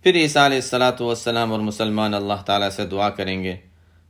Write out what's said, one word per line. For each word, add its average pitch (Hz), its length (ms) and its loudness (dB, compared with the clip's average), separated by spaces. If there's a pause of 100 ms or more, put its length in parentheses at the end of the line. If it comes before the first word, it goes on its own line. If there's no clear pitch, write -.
پھر 185 120 4
عیسیٰ 151 300 4
علیہ 135 120 2
الصلوۃ 123 480 0
والسلام 117 460 -2
اور 110 80 -2
مسلمان 107 540 -2
اللہ 101 320 -2
تعالیٰ 101 240 0
سے 101 160 -6
دعا 98 240 -2
کریں 95 340 -4
گے، 92 120 -6 (540)